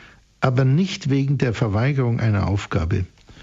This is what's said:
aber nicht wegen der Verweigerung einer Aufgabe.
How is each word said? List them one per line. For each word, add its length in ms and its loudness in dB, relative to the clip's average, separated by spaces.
aber 240 2
nicht 440 0
wegen 280 0
der 160 0
Verweigerung 640 0
einer 280 0
Aufgabe. 580 -2